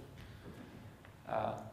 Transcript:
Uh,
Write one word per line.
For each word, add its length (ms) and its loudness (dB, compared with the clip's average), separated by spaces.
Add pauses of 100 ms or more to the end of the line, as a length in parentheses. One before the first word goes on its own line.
(1300)
Uh, 240 8 (200)